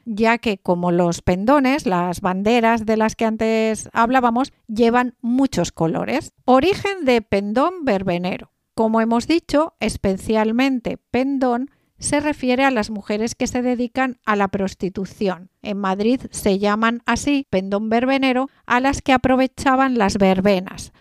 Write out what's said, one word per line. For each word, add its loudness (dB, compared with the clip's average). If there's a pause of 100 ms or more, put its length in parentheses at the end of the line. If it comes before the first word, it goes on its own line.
ya 0
que -2
como 0
los 0
pendones, 2
las -2
banderas 2
de 0
las 0
que -2
antes -2
hablábamos, 2 (160)
llevan 2
muchos 0
colores. -4 (140)
Origen 2
de 2
pendón -2
verbenero. -2 (240)
Como 2
hemos 0
dicho, 0
especialmente -2 (120)
pendón -2 (260)
se -2
refiere 0
a 2
las -2
mujeres -4
que -4
se -4
dedican -2
a 2
la 0
prostitución. -6 (140)
En -6
Madrid 0 (100)
se 0
llaman 0
así 0
pendón -2
verbenero 0 (160)
a 0
las 0
que 2
aprovechaban 2
las 0
verbenas. 0